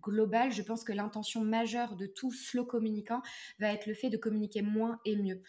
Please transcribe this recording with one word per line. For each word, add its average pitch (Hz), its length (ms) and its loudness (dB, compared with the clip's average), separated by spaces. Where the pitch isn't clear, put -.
globale, 220 500 4
je 208 120 -2
pense 226 200 -4
que - 80 -6
l'intention 214 540 -2
majeure 226 500 2
de 190 120 -6
tout 240 260 -4
slow 247 320 -2
communicant 220 560 0
va 208 140 2
être 208 140 -2
le 214 80 -2
fait 254 160 -2
de 220 80 0
communiquer 214 440 0
moins 220 440 2
et 214 100 2
mieux. 190 340 0